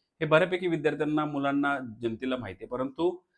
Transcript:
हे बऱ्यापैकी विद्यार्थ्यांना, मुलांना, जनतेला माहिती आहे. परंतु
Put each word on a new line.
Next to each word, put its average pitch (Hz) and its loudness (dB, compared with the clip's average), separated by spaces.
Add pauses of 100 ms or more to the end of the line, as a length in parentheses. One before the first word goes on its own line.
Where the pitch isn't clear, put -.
(220)
हे 160 0
बऱ्यापैकी 175 4
विद्यार्थ्यांना, 151 0
मुलांना, 143 0 (240)
जनतेला 120 -2
माहिती 101 -10
आहे. 107 -12
परंतु 139 0 (220)